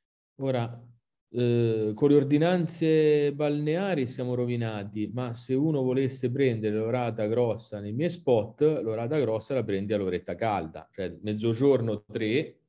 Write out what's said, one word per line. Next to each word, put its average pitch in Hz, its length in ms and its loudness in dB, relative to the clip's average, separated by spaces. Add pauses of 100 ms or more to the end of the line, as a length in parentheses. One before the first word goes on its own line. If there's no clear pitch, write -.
(380)
ora, 123 440 -4 (540)
eh, 117 600 2
con 143 140 4
le 143 40 8
ordinanze 151 1200 4
balneari 151 720 0
siamo 123 300 -4
rovinati, 107 760 -4
ma 120 220 -4
se 131 200 -6
uno 143 280 0
volesse 127 480 0
prendere 113 460 0
l'orata 110 500 -2
grossa 113 540 -2
nei 101 120 -8
miei 151 180 -2
spot, 117 500 0
l'orata 127 580 0
grossa 110 360 -2
la 120 100 -2
prendi 101 280 -2
all'oretta 92 440 -2
calda, 82 560 -4
cioè 92 200 -6 (100)
mezzogiorno 113 840 2
tre 110 640 -4